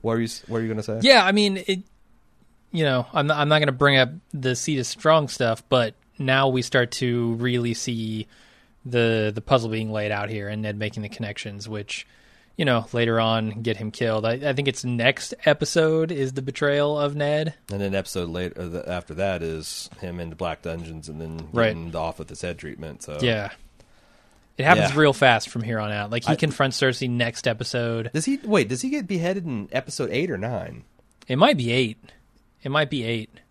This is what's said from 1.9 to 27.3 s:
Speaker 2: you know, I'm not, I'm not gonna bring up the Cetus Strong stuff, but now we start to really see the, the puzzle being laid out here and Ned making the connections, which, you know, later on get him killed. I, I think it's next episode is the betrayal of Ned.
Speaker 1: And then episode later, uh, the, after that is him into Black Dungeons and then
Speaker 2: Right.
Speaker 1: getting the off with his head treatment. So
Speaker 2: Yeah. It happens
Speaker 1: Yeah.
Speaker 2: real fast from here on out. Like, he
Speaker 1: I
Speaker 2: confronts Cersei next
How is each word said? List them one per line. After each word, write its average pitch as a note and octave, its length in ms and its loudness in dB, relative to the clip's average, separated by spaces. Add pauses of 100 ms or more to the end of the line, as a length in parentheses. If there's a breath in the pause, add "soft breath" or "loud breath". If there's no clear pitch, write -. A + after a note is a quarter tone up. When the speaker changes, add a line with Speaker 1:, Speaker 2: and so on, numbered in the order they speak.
Speaker 2:
you D#3+ 120 0
know, B2+ 300 2
I'm C#3+ 140 2
not, D3+ 100 2
I'm D3 120 2
not D3+ 100 6
gonna C#3+ 120 2
bring C#3 260 6
up B2+ 120 6 (240)
the B2+ 220 0
Cetus C3 320 -2
Strong D#3 400 4
stuff, A2+ 420 0
but A#2+ 260 4 (220)
now C3+ 320 2
we B2+ 120 2
start A#2+ 320 2
to A#2+ 400 0
really A#2+ 400 0
see A2 540 -4 (580 soft breath)
the, A2+ 480 2
the G#2+ 80 -8
puzzle A#2 280 2
being A2 220 -4
laid G#2 200 -2
out G#2 180 -4
here G#2 180 -6
and G#2+ 140 -6
Ned G#2+ 180 -4
making G#2+ 240 -4
the G#2 60 -8
connections, G#2 600 -10
which, G#2 380 -8 (480 soft breath)
you E3 100 0
know, A#2+ 280 2
later A#2 260 2
on A2+ 420 0
get A2 160 -2
him G#2+ 140 -6
killed. A2 340 -2
I, A2+ 60 2 (120)
I C#3+ 100 0
think C#3 140 0
it's - 180 -4
next A#2+ 480 0 (120)
episode D#3+ 680 2
is C3+ 220 -2
the C3+ 80 -4
betrayal D3 580 0
of C#3+ 160 0
Ned. D3+ 380 0 (180)
Speaker 1:
And G2+ 100 -4
then G2 120 -2
episode F#2 360 -4
later, F2+ 300 -6
uh, F2+ 100 -6
the, F2 200 -8
after F2 260 -8
that F2+ 280 -2
is D#2+ 460 -8 (100)
him F2 200 -10
into E2 160 -10
Black E2 260 -6
Dungeons E2 480 -10
and D2+ 120 -12
then D#2+ 300 -10
Speaker 2:
Right. A#2 240 2
Speaker 1:
getting E2 160 -10
the D#2+ 80 -6
off D#2+ 180 -6
with D#2 120 -14
his - 120 -14
head F2 160 -8
treatment. D#2+ 460 -14
So D2+ 180 -10
Speaker 2:
Yeah. A2 300 -2 (1040 soft breath)
It C3 80 -2
happens C3+ 280 6
Speaker 1:
Yeah. D3 60 2
Speaker 2:
real D3 140 8
fast A#2+ 360 4
from A#2 140 -4
here A2 160 -2
on G#2 120 -2
out. G#2 200 -4
Like, A#2+ 140 -2
he - 80 4
Speaker 1:
I - 20 4
Speaker 2:
confronts C#3 440 0
Cersei B2+ 300 2
next A#2+ 380 -2